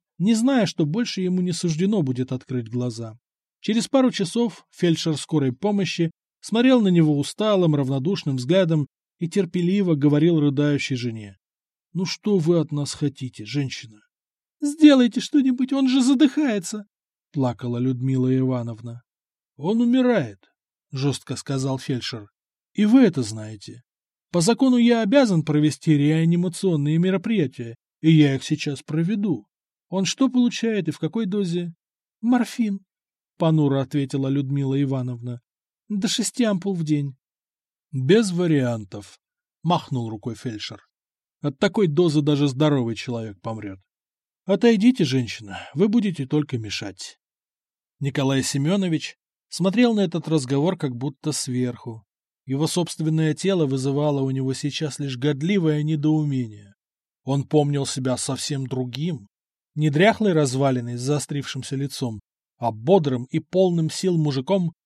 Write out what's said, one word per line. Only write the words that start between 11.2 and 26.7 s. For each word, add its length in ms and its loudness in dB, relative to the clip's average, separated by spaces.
«Ну 120 -4
что 320 -2
вы 220 4
от 120 -2
нас 220 -4
хотите, 520 -6
женщина?» 540 -8
«Сделайте 600 6
что-нибудь, 500 0
он 160 2
же 140 4
задыхается!» 840 2
плакала 460 -2
Людмила 580 0
Ивановна. 680 -4
«Он 260 -2
умирает», 580 2
жестко 440 -4
сказал 420 -4
фельдшер. 520 -8
И 120 2
вы 160 6
это 200 4
знаете. 640 -10
По 100 2
закону 360 4
я 240 4
обязан 420 4
провести 540 2
реанимационные 1000 0